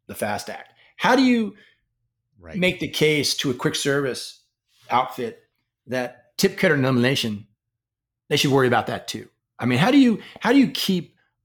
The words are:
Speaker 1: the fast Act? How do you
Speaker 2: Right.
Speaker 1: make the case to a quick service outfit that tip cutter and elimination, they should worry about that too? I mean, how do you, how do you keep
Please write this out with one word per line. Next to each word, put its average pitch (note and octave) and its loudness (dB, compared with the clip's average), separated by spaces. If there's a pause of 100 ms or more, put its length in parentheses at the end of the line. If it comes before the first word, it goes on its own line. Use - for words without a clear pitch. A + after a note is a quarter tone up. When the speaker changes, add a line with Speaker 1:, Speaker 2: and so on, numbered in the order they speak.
Speaker 1:
the G#2 -14
fast G#2 -6
Act? - -16 (220)
How A#3+ 2
do C4+ 4
you A#3 2 (840)
Speaker 2:
Right. - -12
Speaker 1:
make F3+ 0
the D#3 -4
case D3+ 0
to B2+ -2
a B2 -2
quick D3 -4
service C#3 -4 (480)
outfit B2 -4 (440)
that B2 -10
tip F#3+ 0
cutter E3 2
and C3+ 0
elimination, A#2+ 0 (840)
they D3+ 0
should C#3+ 2
worry C3 4
about A2+ 0
that A2+ -8
too? - -14 (300)
I A#2+ -8
mean, B2 0
how G#3 2
do C#4+ 6
you, A#3+ 4 (200)
how A3+ 0
do C#4 6
you A#3 4
keep - -4 (280)